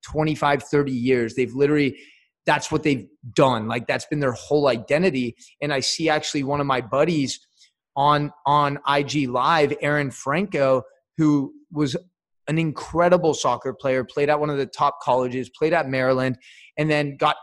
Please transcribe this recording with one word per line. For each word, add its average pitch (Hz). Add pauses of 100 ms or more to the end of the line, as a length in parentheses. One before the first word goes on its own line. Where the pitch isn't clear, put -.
twenty-five, 147
thirty 143
years. 120
They've 120
literally, 143 (480)
that's 147
what 151
they've 139 (280)
done. 123
Like, 117
that's 127
been 151
their 131
whole 143
identity. 131 (260)
And 147
I 135
see -
actually 151
one 143
of 139
my 131
buddies 139 (580)
on, 147 (140)
on 143
I 143
G 135
Live, 143
Aaron 147
Franco, 139 (340)
who 147 (180)
was 147 (500)
an 156
incredible 165
soccer 127
player, 131
played 143
at 151
one 151
of 143
the 135
top 143
colleges, 127
played 160
at 156
Maryland, 131 (400)
and 151
then 147
got 151